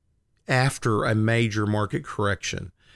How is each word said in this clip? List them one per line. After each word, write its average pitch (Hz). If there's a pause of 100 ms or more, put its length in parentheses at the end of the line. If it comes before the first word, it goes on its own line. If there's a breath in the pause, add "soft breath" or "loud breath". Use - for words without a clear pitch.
(460)
after 127
a 113
major 110
market 104
correction? - (240 soft breath)